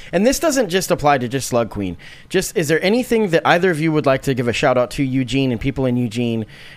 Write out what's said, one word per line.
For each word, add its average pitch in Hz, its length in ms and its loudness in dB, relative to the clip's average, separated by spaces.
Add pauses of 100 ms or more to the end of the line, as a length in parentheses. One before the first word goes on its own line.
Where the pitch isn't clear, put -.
(120)
And 190 140 2
this 269 120 4
doesn't 269 300 0
just 180 220 -2
apply 143 280 2
to 120 100 -4
just 123 200 -4
Slug 117 220 0
Queen. 92 260 -6 (320)
Just, - 300 -2
is 156 100 0
there 160 140 2
anything 220 480 0
that 160 160 4
either 175 240 4
of 151 100 -2
you 160 120 0
would 151 140 0
like 135 160 2
to 139 120 -2
give 120 140 0
a 117 40 0
shout 127 240 2
out 123 160 2
to 147 100 -4
Eugene 131 500 0
and 110 80 -4
people 135 260 -2
in 123 100 0
Eugene 117 480 -2 (320)